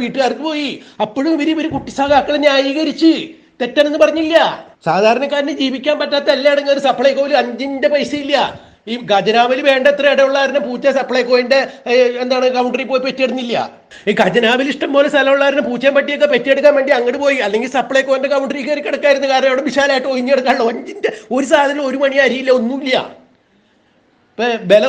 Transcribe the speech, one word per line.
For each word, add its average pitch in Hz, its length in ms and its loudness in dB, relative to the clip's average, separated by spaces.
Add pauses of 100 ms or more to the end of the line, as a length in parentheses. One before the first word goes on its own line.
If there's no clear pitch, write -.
വീട്ടുകാർക്ക് 247 480 -2
പോയി. 294 180 -6 (380)
അപ്പോഴും 269 300 -2
ഇവര്, 294 200 0
ഇവര് 311 200 -4
കുട്ടി - 240 -10
സഖാക്കളെ 285 460 2
ന്യായീകരിച്ച് 285 680 2 (500)
തെറ്റാണെന്ന് 294 420 0
പറഞ്ഞില്ല. 311 320 2 (520)
സാധാരണക്കാരന് 277 720 0
ജീവിക്കാൻ 269 400 -2
പറ്റാത്ത 285 340 -2
എല്ലാ 277 200 2
ഇടങ്ങളിൽ 277 340 0
സപ്ലൈകോയിൽ 269 540 2
അഞ്ചിന്റെ 269 500 -4
പൈസ 277 200 -2 (100)
ഇല്ല. 277 120 -2 (560)
ഈ - 20 -4 (160)
ഖജനാവിൽ 226 560 2
വേണ്ടത്ര 277 460 2
ഇടമുള്ള 269 300 2
കാരണം 269 260 0
പൂച്ച 247 180 -4 (100)
സപ്ലൈകോയിന്റെ, 247 640 0 (320)
ഏ, 240 40 2 (280)
എന്താണ് 254 320 0
കൗണ്ടറിൽ 247 360 -2
പോയി 262 140 0
പെറ്റിടുന്നില്ല. 254 520 -4 (540)
ഈ - 100 2
ഖജനാവിൽ 240 520 2
ഇഷ്ടം - 240 -6
പോലെ 285 160 4
സ്ഥലമുള്ള 277 340 2
കാരണം 285 220 0
പൂച്ചയും 262 300 0
പട്ടിയൊക്കെ 285 340 0
പെറ്റിയെടുക്കാൻ 269 460 4
വേണ്ടി 262 180 2
അങ്ങോട്ട് 247 280 -2
പോയി, 277 220 0
അല്ലെങ്കിൽ 220 300 -2
സപ്ലൈകോയിന്റെ 269 580 0
കൗണ്ടറിൽ 277 320 -4
കയറി 294 200 -2
കിടക്കായിരുന്നു. 277 460 0
കാരണം 262 200 2
അവിടെ 262 180 0
വിശാലമായിട്ട് 277 420 0
ഒഴിഞ്ഞെടുക്കാനുള്ള 254 640 0
അഞ്ചിന്റെ - 380 -6 (240)
ഒരു 277 180 -2
സാധനം, 285 360 2
ഒരു 269 140 -4
മണി 269 220 0
അരിയില്ല, 262 340 0
ഒന്നുമില്ല. 254 380 -2 (1300)
ഇപ്പൊ 220 140 -4 (240)
വില 214 180 6